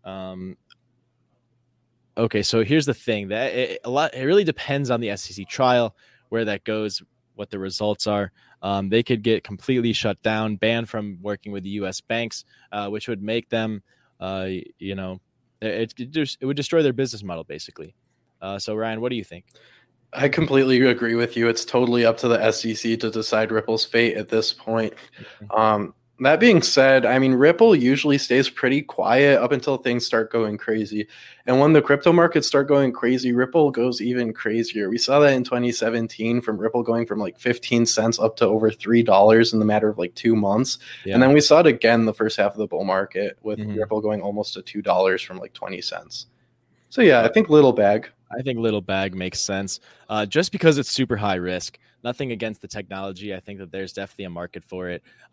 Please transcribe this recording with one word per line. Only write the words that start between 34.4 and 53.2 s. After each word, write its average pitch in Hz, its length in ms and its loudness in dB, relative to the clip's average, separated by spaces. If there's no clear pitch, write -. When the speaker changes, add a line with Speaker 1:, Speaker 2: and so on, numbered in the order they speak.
Speaker 2:
We 113 100 -2
saw 135 220 2
that 143 120 8
in 127 100 2
twenty 123 300 -2
seventeen 117 680 -2
from 107 180 -4
Ripple 113 260 -2
going 117 220 -2
from, 104 120 -6
like, 98 200 -8
fifteen 120 480 0
cents 113 340 0
up 113 160 0
to 117 100 2
over 110 240 2
three 113 320 2
dollars 110 500 6
in 113 60 0
the 107 60 2
matter 107 240 2
of, 107 100 -4
like, 90 160 -6
two 117 220 2
months. 107 420 0
Speaker 1:
Yeah. 98 100 -6
Speaker 2:
And 123 80 6
then 131 100 6
we 147 80 8
saw 151 200 6
it 170 60 6
again 117 380 4
the 110 100 0
first 110 220 -2
half 101 160 0
of 104 60 -16
the 104 100 -4
bull - 160 -4
market 95 580 -4
with 104 160 -8
Speaker 1:
Mm-hmm. 107 200 -8
Speaker 2:
Ripple 107 220 -2
going 107 200 -4
almost 101 340 -6
to 95 80 -14
two 104 200 -12
dollars 95 400 0
from, 92 160 -14
like, - 160 -18
twenty 92 260 -12
cents. - 460 -14
So, 262 120 0
yeah, 135 200 8
I 113 60 4
think - 200 2
little 147 240 8
bag. 104 380 2
Speaker 1:
I 120 120 -10
think 127 180 -4
little 110 200 0
bag 95 340 -4
makes 92 260 -8
sense, 98 400 -6
uh, 107 160 -2
just 135 280 -2
because 160 260 4
it's 135 120 -4
super 123 260 -2
high 101 180 -2
risk. 90 440 -6
Nothing 123 300 -6
against 110 300 -8
the - 40 -20
technology. 98 680 -12